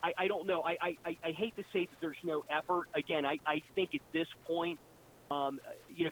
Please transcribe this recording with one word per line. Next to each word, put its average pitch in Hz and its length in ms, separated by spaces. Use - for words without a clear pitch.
I, 175 160
I 185 80
don't 190 200
know. 185 160
I, 170 180
I, 170 240
I, 165 200
I 165 80
hate 208 240
to 202 60
say 180 140
that - 140
there's 156 240
no 151 260
effort. 160 440
Again, 156 300
I, 147 220
I 151 160
think 190 200
at 143 60
this 160 140
point, 170 340
um, 139 300
you 170 100
know, 160 80